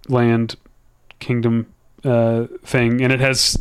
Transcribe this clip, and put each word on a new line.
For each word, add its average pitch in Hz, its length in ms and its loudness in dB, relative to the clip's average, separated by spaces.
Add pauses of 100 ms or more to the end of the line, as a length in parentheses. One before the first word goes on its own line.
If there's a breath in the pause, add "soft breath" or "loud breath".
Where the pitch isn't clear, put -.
land 117 480 2 (600)
kingdom, 117 540 -2 (320)
uh, 117 420 0 (180)
thing, 120 380 0
and 131 100 2
it 127 80 0
has 131 400 0